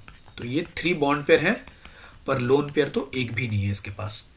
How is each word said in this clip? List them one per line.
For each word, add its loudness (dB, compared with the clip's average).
तो -10
ये -4
three 0
bond 2
pair 8
है 2
पर 2
lone 4
pair 2
तो -4
एक -2
भी -2
नहीं 0
है 0
इसके -6
पास, -10